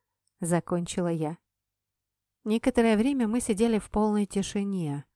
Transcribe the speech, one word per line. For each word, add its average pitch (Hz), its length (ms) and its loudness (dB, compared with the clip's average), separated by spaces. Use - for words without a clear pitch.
закончила 175 720 -2
я. 160 280 -4
Некоторое 226 540 2
время 247 300 2
мы 226 120 0
сидели 226 380 0
в - 120 -6
полной 208 360 0
тишине. 190 800 -4